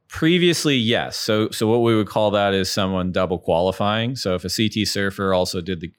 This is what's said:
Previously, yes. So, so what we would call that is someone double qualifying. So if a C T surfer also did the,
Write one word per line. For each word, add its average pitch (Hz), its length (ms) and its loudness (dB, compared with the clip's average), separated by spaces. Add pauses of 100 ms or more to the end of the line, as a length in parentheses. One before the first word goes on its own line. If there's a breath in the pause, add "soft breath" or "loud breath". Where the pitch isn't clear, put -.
Previously, 165 680 2
yes. 110 420 0
So, 110 340 0
so 110 160 -2
what 117 160 4
we 117 120 4
would 107 120 2
call 107 240 2
that 101 240 2
is 95 120 0
someone 95 440 -2
double 92 260 0
qualifying. 104 800 0
So 95 180 -4
if 90 100 -4
a 92 60 -8
C 110 180 -2
T 101 180 -2
surfer 98 500 -2
also 92 260 0
did 85 200 -8
the, 82 180 -12